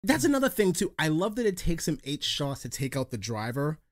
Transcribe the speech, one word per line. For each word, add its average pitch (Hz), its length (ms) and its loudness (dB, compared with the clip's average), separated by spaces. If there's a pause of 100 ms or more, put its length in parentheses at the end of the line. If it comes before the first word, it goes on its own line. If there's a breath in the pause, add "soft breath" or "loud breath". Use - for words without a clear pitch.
That's 262 220 4
another 277 260 4
thing, 196 240 4
too. - 240 -2
I 156 100 2
love 185 280 2
that 240 100 0
it 190 100 2
takes - 320 0
him 156 160 -2
eight 143 200 -4
shots - 380 -4
to 127 60 -10
take 131 280 -4
out 131 140 -2
the 120 80 -6
driver 117 600 -4 (140)